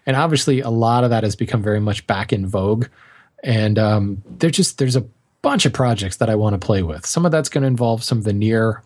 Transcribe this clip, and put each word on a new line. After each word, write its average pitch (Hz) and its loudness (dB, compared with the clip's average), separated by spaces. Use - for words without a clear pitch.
And 131 0
obviously, 147 2
a 117 -6
lot 113 2
of 120 2
that 110 2
has 101 -2
become 110 -2
very 107 0
much 104 -2
back 101 -2
in 98 0
vogue, 101 0
and, 107 0
um, 101 0
there 165 2
just, - -2
there's 127 0
a 110 0
bunch 277 0
of 131 0
projects 101 -2
that 110 0
I 110 2
wanna 104 0
play 98 0
with. 80 -6
Some 170 0
of 160 2
that's 156 0
gonna 139 0
involve 117 0
some 113 -2
veneer. 110 0